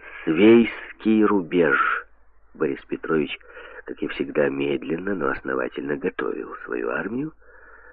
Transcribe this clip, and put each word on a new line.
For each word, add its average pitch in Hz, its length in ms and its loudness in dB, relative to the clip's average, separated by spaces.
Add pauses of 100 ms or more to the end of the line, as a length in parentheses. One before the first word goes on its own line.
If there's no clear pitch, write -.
(220)
Свейский 107 1040 6
рубеж. 85 840 2 (480)
Борис 69 320 -4
Петрович, 76 500 -2 (480)
как - 160 -12
и 78 60 -4
всегда, 71 420 -2
медленно, 71 680 -4
но 69 140 -2
основательно 65 680 -6
готовил - 580 -6 (100)
свою 60 260 -6
армию 107 420 -6 (600)